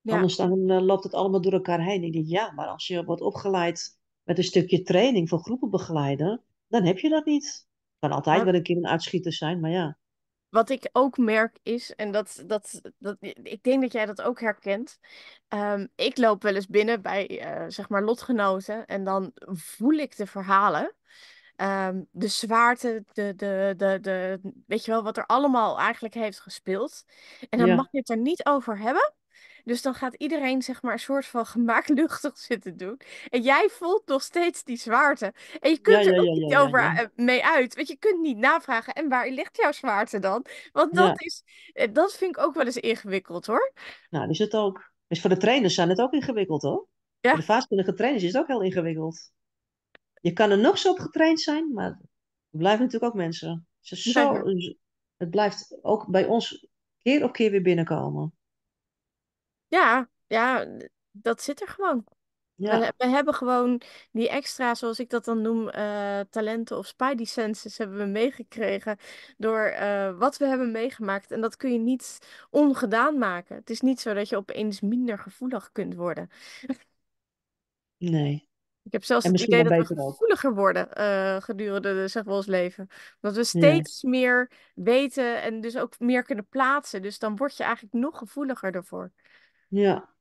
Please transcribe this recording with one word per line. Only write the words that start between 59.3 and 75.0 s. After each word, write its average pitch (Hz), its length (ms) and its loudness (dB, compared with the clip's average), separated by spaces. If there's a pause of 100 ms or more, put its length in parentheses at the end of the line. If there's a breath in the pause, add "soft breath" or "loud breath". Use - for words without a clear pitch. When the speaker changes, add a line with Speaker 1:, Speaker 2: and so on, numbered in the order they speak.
Speaker 1:
Ja, 262 420 4 (180)
ja, 226 380 0 (460)
dat 226 300 -4
zit - 200 -8
er 392 60 -10
gewoon. 311 360 -2 (520)
Speaker 2:
Ja. 214 240 0
Speaker 1:
We 226 60 2
he-, - 120 -2
we 254 100 0
hebben 277 260 2
gewoon 247 480 0 (300 loud breath)
die 226 180 -2
extra, 254 460 -4
zoals 233 240 -6
ik 240 100 -8
dat 233 160 -4
dan 226 160 -2
noem, 226 280 -2
eh, 202 500 -6 (100)
talenten 226 480 -6
of 196 100 -8
spidey 254 380 -4
senses 214 520 -6
hebben 202 200 -6
we 202 80 -4
meegekregen 208 920 -2 (400 loud breath)
door, 220 240 0
eh, 196 560 -2
wat 247 200 0
we 285 80 0
hebben 254 260 0
meegemaakt. 220 600 -4
En 220 100 -4
dat 226 140 -4
kun 262 160 -4
je 240 80 0
niet 247 400 -4 (300 loud breath)
ongedaan 269 680 2
maken. 180 380 -4
Het - 140 -16
is 226 120 -6
niet 254 180 2
zo 220 140 -4
dat 202 160 -2
je 220 80 -2
opeens 208 440 -6
minder 226 380 -2